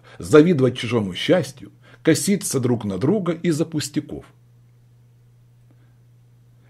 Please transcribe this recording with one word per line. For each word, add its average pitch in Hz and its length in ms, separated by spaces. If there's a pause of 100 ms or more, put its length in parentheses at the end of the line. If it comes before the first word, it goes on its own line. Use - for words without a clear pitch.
(180)
завидовать 131 640
чужому 107 340
счастью, - 580 (300)
коситься 160 580
друг 120 260
на 95 120
друга 170 360
из-за 165 320
пустяков? 147 600 (2500)